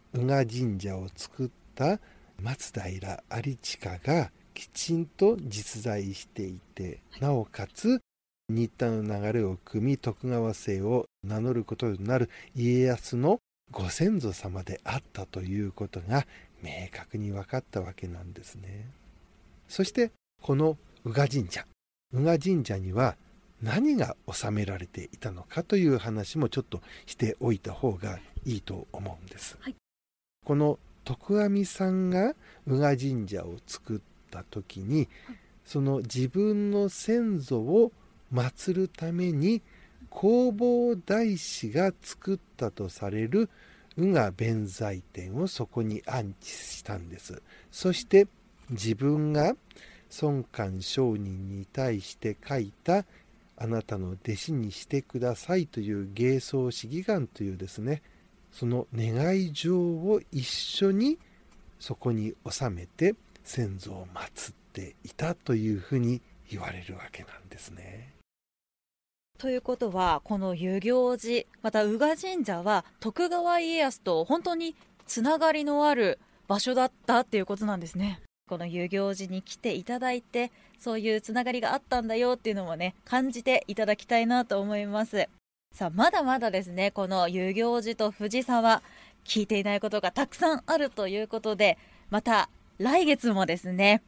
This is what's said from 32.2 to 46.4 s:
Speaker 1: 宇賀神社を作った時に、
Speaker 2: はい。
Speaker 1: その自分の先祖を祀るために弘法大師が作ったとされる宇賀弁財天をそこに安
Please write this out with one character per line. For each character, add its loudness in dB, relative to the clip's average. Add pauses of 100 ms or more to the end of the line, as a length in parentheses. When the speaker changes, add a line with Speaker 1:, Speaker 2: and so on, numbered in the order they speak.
Speaker 1:
宇 2
賀 6
神 -2
社 -6
を -10 (100)
作 -6
っ -12 (320)
た -12
時 -10
に、 0 (160)
Speaker 2:
は -16
い。 -18 (280)
Speaker 1:
そ -2
の 2
自 -2
分 2
の 2
先 0
祖 -2
を 6 (420)
祀 0
る 0
た -8
め 0
に 2 (480)
弘 4
法 4
大 2
師 -6
が 4 (100)
作 -4
っ -4 (180)
た -2
と -6
さ -6
れ 0
る 2 (480)
宇 4
賀 4
弁 -2
財 -6
天 -12
を 0
そ -6
こ -4
に -2
安 -4